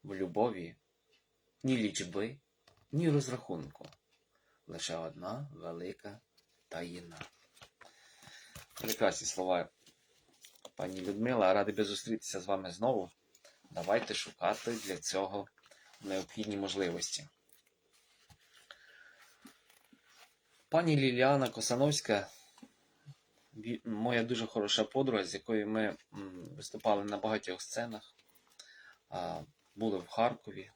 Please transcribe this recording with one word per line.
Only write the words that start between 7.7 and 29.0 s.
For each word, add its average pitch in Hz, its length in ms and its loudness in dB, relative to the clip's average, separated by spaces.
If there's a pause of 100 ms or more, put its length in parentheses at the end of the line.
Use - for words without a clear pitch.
Прекрасні - 540 0
слова, 92 420 0 (1040)
пані 92 260 -6
Людмила. 101 520 4
Радий 101 220 4
би 110 80 2
зустрітися 101 580 -4
з 90 40 -12
вами 95 260 -2
знову. 101 380 0 (640)
Давайте 104 420 0
шукати 98 580 -2
для 95 260 -4
цього 98 500 -2 (540)
необхідні 101 560 -4
можливості. 95 680 -2 (3500)
Пані 160 280 6
Ліліана 131 520 6
Косановська, 120 800 2 (1300)
ві-, 110 320 -6
моя 113 380 2
дуже 117 220 0
хороша 107 380 2
подруга, 127 400 2
з 90 100 -6
якою 104 340 0
ми, 107 300 0 (160)
м, 95 420 -10
виступали 104 480 0
на 104 140 -4
багатьох 104 440 -2
сценах, 113 540 -6 (960)